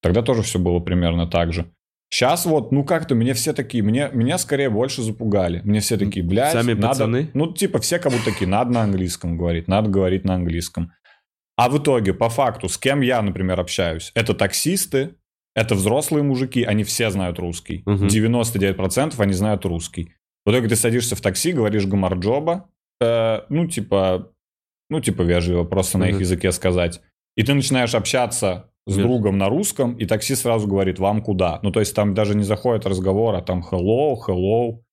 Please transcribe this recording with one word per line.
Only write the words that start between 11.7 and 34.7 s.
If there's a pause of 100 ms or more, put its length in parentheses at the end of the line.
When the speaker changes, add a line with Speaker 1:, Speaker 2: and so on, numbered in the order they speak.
Speaker 1:
итоге,
по
факту,
с
кем
я,
например,
общаюсь?
Это
таксисты, (400)
это
взрослые
мужики,
они
все
знают
русский.
Speaker 2:
Мгм.
Speaker 1:
Девяносто
девять
процентов
они
знают
русский. (320)
В
итоге
ты
садишься
в
такси,
говоришь:
«Гамарджоба». (320)
Э,
ну,
типа, (580)
ну,
типа,
вежливо,
просто
на
их
Speaker 2:
Мгм.
Speaker 1:
языке
сказать. (360)
И
ты
начинаешь
общаться (160)
с
Speaker 2:
Мгм.
Speaker 1:
другом
на
русском,
и
такси
сразу
говорит:
«Вам
куда?»
Ну,
то
есть
там
даже
не
заходит
разговор,
а
там:
«Hello, (120)
hello». (140)